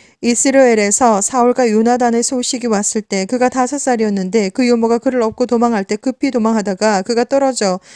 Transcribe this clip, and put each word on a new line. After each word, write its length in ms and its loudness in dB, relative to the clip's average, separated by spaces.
이스라엘에서 1000 2
사울과 480 0
요나단의 540 2
소식이 460 -4
왔을 340 -2
때 240 -4
그가 240 0
다섯 260 -2
살이었는데 760 -2
그 160 -2
요모가 300 2
그를 240 -2
업고 240 -2
도망할 400 0
때 120 -6
급히 340 -4
도망하다가 720 0
그가 220 -2
떨어져 540 0